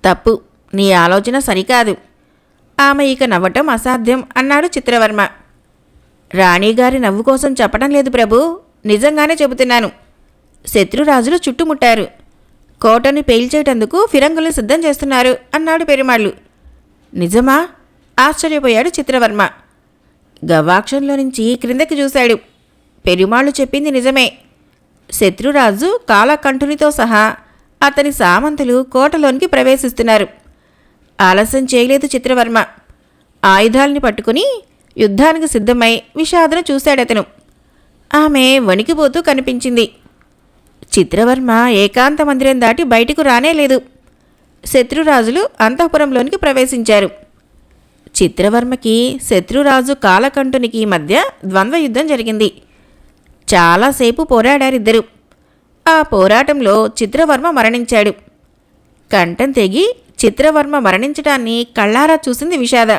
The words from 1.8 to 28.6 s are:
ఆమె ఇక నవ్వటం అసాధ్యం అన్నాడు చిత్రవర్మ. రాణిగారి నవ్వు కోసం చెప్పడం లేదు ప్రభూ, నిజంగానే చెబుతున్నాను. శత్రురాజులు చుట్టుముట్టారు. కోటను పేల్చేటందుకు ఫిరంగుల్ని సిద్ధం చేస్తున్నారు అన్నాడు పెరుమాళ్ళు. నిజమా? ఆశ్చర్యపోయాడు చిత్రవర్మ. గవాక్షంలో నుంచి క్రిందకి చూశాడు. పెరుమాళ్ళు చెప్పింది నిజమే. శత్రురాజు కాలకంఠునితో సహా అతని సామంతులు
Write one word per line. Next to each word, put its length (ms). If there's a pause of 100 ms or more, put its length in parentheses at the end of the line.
ఆమె 260
ఇక 180
నవ్వటం 460
అసాధ్యం 540 (140)
అన్నాడు 300
చిత్రవర్మ. 600 (1040)
రాణిగారి 680
నవ్వు 240
కోసం 380
చెప్పడం 280
లేదు 200
ప్రభూ, 500 (260)
నిజంగానే 560
చెబుతున్నాను. 500 (760)
శత్రురాజులు 680
చుట్టుముట్టారు. 720 (760)
కోటను 400
పేల్చేటందుకు 920
ఫిరంగుల్ని 400
సిద్ధం 320
చేస్తున్నారు 540 (160)
అన్నాడు 300
పెరుమాళ్ళు. 500 (800)
నిజమా? 540 (520)
ఆశ్చర్యపోయాడు 680
చిత్రవర్మ. 600 (1000)
గవాక్షంలో 640
నుంచి 400
క్రిందకి 460
చూశాడు. 320 (720)
పెరుమాళ్ళు 560
చెప్పింది 300
నిజమే. 420 (760)
శత్రురాజు 880 (100)
కాలకంఠునితో 840
సహా 440 (480)
అతని 280
సామంతులు 720